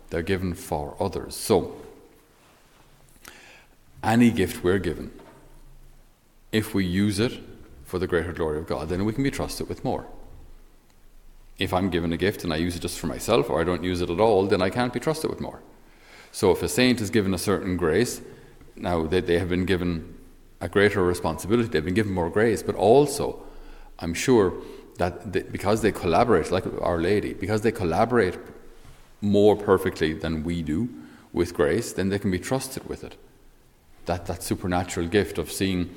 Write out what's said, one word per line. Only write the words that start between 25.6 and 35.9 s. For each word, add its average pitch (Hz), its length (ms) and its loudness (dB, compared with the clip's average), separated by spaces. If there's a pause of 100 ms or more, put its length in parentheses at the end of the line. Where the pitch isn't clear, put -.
they 98 100 4
collaborate, 92 580 2
like 90 140 0 (160)
Our 87 200 0
Lady, 101 340 0
because 101 280 -2
they 110 100 2
collaborate 101 640 0 (840)
more 101 360 6
perfectly 92 560 2
than 80 320 -4
we 85 180 -4
do 80 260 -2 (440)
with 85 220 -2
grace, 87 380 0
then 95 180 -2
they 98 80 -2
can 101 120 -2
be 92 80 0
trusted - 500 -6
with - 140 -10
it. - 140 -16 (880)
That, 90 220 -4
that 87 160 -8
supernatural 90 680 -2
gift 95 300 2
of 80 120 -4
seeing 92 460 -2